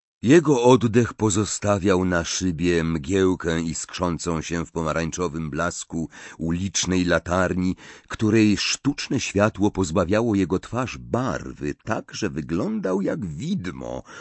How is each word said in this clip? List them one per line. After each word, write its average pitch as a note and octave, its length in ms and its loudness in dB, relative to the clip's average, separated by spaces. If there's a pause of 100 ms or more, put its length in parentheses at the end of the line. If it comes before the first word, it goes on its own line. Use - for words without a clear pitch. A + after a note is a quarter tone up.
(220)
Jego C#3 420 6
oddech A#2+ 500 6
pozostawiał G2+ 920 2
na F2 180 2
szybie E2+ 600 0
mgiełkę E2 760 0
iskrzącą E2 800 -4
się E2 240 -4
w - 60 -16
pomarańczowym D#2+ 800 -4
blasku E2 600 -6 (280)
ulicznej F2 680 0
latarni, F2+ 680 0 (320)
której G#2+ 500 4
sztuczne - 600 -2
światło G2+ 520 0
pozbawiało F#2+ 640 0
jego F2+ 240 2
twarz A2+ 380 -6
barwy, C#2 840 -4
tak B2 300 -6
że A2 160 -4
wyglądał F3 720 -2
jak E3 240 -4
widmo D2+ 800 -6 (180)